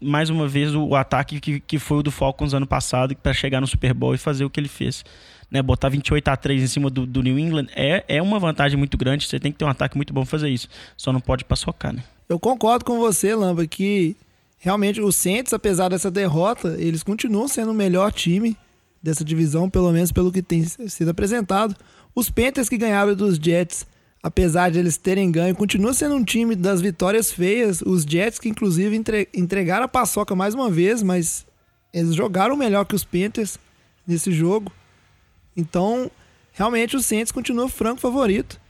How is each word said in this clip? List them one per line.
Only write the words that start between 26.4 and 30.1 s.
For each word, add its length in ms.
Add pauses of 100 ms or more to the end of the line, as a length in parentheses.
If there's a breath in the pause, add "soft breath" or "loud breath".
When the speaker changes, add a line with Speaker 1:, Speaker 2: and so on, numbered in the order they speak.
Speaker 2:
das 280
vitórias 500
feias. 480
Os 220
Jets 360
que, 120
inclusive, 440
entre-, 400
entregaram 520
a 20
paçoca 480